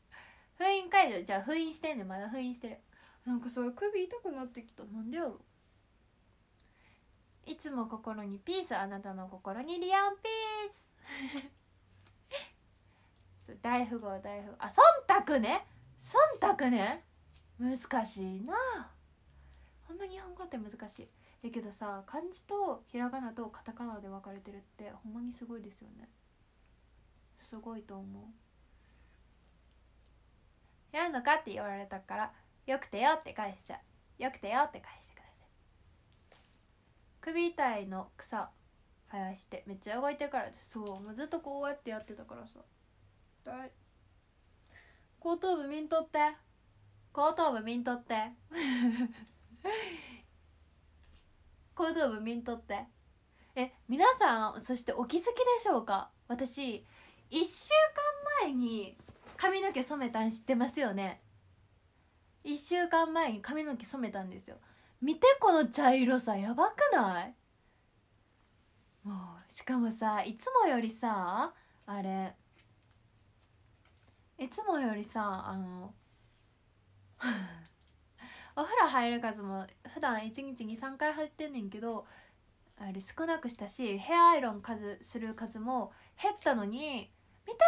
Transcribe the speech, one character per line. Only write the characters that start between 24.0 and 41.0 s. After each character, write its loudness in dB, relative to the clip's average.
分 -12
か -14
れ -14
て -18
る -16
っ -18
て -14
ほ -16
ん -12
ま -8
に -6
す -16
ご -10
い -12
で -14
す -20
よ -20
ね。 -20
す -16
ご -12
い -12
と -16
思 -14
う。 -20
「や 0
ん -2
の -2
か？」 4
っ -8
て -10
言 -6
わ -6
れ -8
た -10
か -12
ら、 -4
「よ 0
く -14
て -6
よ」 8
っ -12
て -12
返 -6
し -20
ち -12
ゃ -10
う。 -18
「よ -2
く -14
て -6
よ」 4
っ -2
て -14
返 -20
し -20
て -20
く -20
だ -20
さ -20
い。 -20
首 0
痛 0
い -6
の -8
草 -8
生 -8
や -6
し -20
て、 -12
め -10
っ -14
ち -10
ゃ -4
動 0
い -4
て -4
る -4
か -2
ら -4
で -18
す。 -20
そ -10
う、 -8